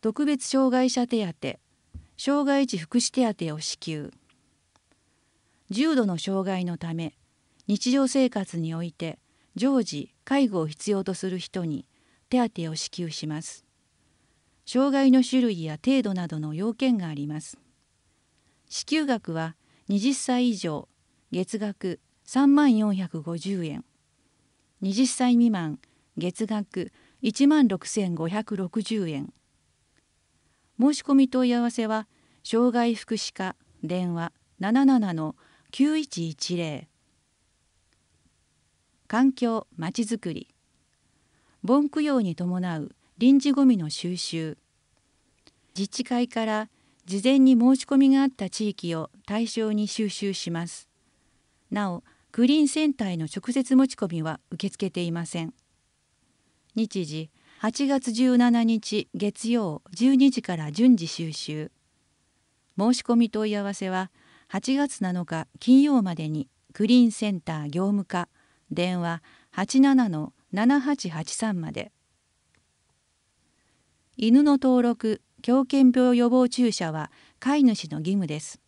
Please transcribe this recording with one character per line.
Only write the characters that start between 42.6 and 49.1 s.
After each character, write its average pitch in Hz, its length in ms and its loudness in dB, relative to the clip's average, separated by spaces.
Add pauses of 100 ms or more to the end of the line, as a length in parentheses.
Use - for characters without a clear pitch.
う - 160 -10 (220)
臨 269 240 6
時 285 100 0
ゴ 277 140 2
ミ 254 120 6
の 156 140 -4
収 175 260 -8
集。 160 400 -8 (1200)
自 196 120 -4
治 - 160 -6
会 247 240 -2
か 226 160 -4
ら 214 240 -4 (380)
事 190 180 -4
前 269 160 6
に 262 140 8
申 240 200 6
し 262 100 -4
込 277 120 0
み 269 140 6
が 269 120 6
あ 277 40 2
っ - 40 2
た 196 180 -6
地 208 220 -4
域 175 240 -6
を 160 160 -8 (160)